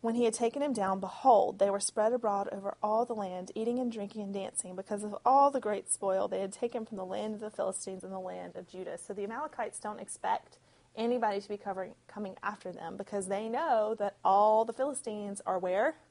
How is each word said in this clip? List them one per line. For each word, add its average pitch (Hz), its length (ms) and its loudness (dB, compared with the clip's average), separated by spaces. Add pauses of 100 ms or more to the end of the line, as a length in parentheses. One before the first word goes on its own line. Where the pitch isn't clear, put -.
"When 226 140 0
he 240 80 4
had 220 100 4
taken 240 280 0
him 294 120 0
down, 190 260 0
behold, 196 580 6
they 196 120 4
were 196 100 0
spread 220 320 2
abroad 202 400 0
over 196 300 -6
all 220 240 2
the 233 80 -6
land, 185 400 -6
eating 233 240 0
and 254 120 -2
drinking 214 300 -8
and 196 140 -6
dancing, 185 420 -6
because 202 260 -6
of 208 220 -6
all 277 260 8
the 277 100 0
great 208 300 -2
spoil 190 380 0
they 190 140 -2
had 196 100 -4
taken 240 320 -4
from 214 140 -10
the 185 80 -6
land 208 260 -4
of 208 80 -8
the 214 100 -8
Philistines 190 540 -6
and 185 80 -10
the 190 60 -6
land 185 380 -10
of 180 120 -14
Judah." 185 300 -10
So - 160 -10
the 196 100 -4
Amalekites 233 560 -6
don't 214 180 -8
expect - 600 -4 (360)
anybody 220 460 0
to 202 80 -16
be 208 80 -6
covering, 190 380 -8 (120)
coming 202 360 -8
after - 280 -6
them, 165 280 -10
because 196 300 -6
they 202 200 -2
know 226 460 2
that 202 280 -4
all 214 440 6
the 233 80 -6
Philistines 214 720 -4
are 190 120 2
where? 190 380 2 (140)